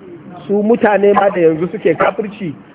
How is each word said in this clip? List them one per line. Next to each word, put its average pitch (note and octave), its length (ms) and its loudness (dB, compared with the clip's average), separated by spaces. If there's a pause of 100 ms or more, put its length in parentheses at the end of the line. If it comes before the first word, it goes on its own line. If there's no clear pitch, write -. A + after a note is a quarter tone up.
(480)
Su G#3 160 0
mutane G3+ 500 2
ma G3+ 160 2
da F3+ 120 -2
yanzu D#3+ 300 2
suke F3+ 240 0
kafirci, F#3+ 580 -4 (220)